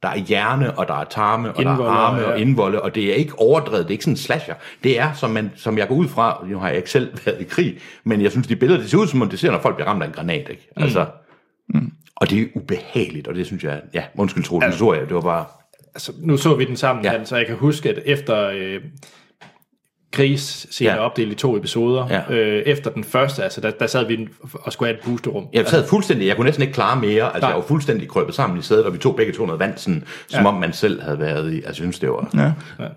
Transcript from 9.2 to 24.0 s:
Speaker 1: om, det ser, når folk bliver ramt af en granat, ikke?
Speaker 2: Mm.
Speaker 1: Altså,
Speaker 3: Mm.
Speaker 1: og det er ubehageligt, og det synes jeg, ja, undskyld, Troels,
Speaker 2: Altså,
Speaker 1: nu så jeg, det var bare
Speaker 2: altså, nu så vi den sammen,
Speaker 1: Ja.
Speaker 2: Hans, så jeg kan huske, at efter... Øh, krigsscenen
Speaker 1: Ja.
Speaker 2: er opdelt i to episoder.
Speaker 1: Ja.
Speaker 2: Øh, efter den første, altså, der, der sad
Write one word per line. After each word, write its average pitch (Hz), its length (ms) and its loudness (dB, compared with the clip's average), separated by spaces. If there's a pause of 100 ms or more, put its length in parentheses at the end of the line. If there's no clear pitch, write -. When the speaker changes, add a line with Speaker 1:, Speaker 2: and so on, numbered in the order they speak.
Speaker 1:
om, 107 60 2
det 95 100 -6
ser, 160 120 2
når 92 100 2
folk 110 160 2
bliver 85 120 -2
ramt 101 140 0
af 76 40 -4
en 76 60 -10
granat, 80 380 -4
ikke? - 260 -16
Speaker 2:
Mm. 151 60 0
Speaker 1:
Altså, 107 240 2 (680)
Speaker 3:
Mm. - 180 0 (240)
Speaker 1:
og - 140 2
det 101 120 2
er 113 120 -2
ubehageligt, 76 720 -4
og 78 60 -6
det 90 120 -4
synes 90 180 -8
jeg, 73 160 -4 (140)
ja, 82 100 -4 (100)
undskyld, - 300 0
Troels, 85 200 0
Speaker 2:
Altså, 98 200 0
Speaker 1:
nu 113 80 6
så 78 60 2
jeg, 71 100 -6
det 90 60 -4
var 87 60 0
bare 82 240 0 (500)
Speaker 2:
altså, - 260 -14
nu 160 160 2
så 151 180 4
vi 131 100 2
den 127 120 -6
sammen, 120 280 0
Speaker 1:
Ja. 98 60 4
Speaker 2:
Hans, 107 180 -2
så 127 80 -2
jeg 117 100 2
kan 117 100 -6
huske, 143 320 0
at 104 180 -2
efter... 123 480 -2
Øh, 95 260 -8 (1300)
krigsscenen 139 800 0
Speaker 1:
Ja. 90 40 0
Speaker 2:
er 107 40 -2
opdelt 113 320 -2
i - 20 -6
to 120 220 0
episoder. 120 540 0
Speaker 1:
Ja. 98 240 -2
Speaker 2:
Øh, 107 320 2
efter 139 240 0
den 107 140 -8
første, 135 400 0
altså, 95 160 -6
der, 107 100 0
der 117 160 -2
sad 120 200 0